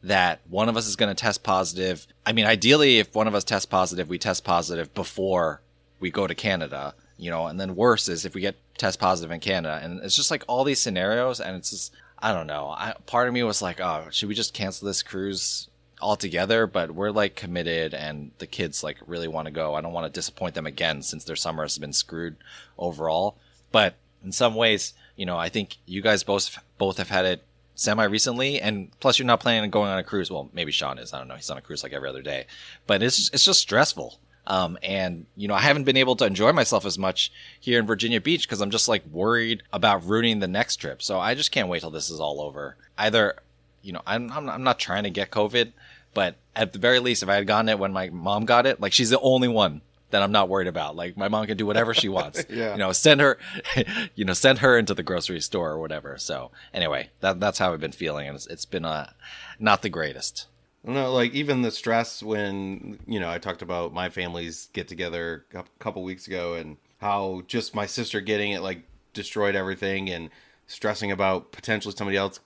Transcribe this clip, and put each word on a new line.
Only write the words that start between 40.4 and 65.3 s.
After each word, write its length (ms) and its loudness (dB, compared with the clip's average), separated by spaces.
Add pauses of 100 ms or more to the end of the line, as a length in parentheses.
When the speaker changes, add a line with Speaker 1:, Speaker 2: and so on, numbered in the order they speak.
Speaker 1:
next 300 -2
trip. 260 -8
So 160 -2
I 160 0
just 160 -2
can't 180 0
wait 120 -2
till 100 -10
this 180 -6
is 100 -10
all 220 -4
over. 340 -10 (220)
Either, 400 4 (460)
you 100 -12
know, 140 -8
I'm, 240 -4
I'm, 180 -8
I'm 140 -8
not 160 2
trying 240 -2
to 80 -2
get 180 -4
covid, 420 0 (440)
but 200 0 (200)
at 180 0
the 60 -8
very 200 6
least, 220 0
if 80 -4
I 60 6
had 120 2
gotten 220 4
it 80 4
when 160 0
my 160 -4
mom 360 -2
got 200 6
it, 160 2
like, 100 0
she's 200 4
the 80 6
only 280 6
one 340 2 (280)
that 140 4
I'm 80 2
not 180 6
worried 180 2
about. 280 -4
Like, 200 -8
my 120 -2
mom 180 0
can 100 -2
do 120 -2
whatever 260 2
she 160 2
wants. 380 -2
Speaker 2:
<laughs> 20 -20
Yeah. 220 -4
Speaker 1:
You 80 -6
know, 120 0
send 300 6
her, 160 6 (380)
<laughs> 400 -4
you 100 -2
know, 80 0
send 260 6
her 200 6
into 160 0
the 80 -6
grocery 380 -4
store 280 -2
or 100 -4
whatever. 380 -8
So 320 -6 (240)
anyway, 460 -2
that, 200 2
that's 200 0
how 120 2
I've 80 -4
been 120 -6
feeling. 360 -6
And 80 -10
it's, 120 -14
it's 180 -10
been, 200 -6
uh, 260 -4 (480)
not 240 4
the 60 -2
greatest. 580 -6 (360)
Speaker 2:
No, 300 -2
like, 200 2
even 280 0
the 100 2
stress 520 -2
when, 840 -4
you 140 -4
know, 100 -4
I 80 -4
talked 240 -8
about 320 -4
my 160 -4
family's 640 -8
get 140 -6
together 640 -6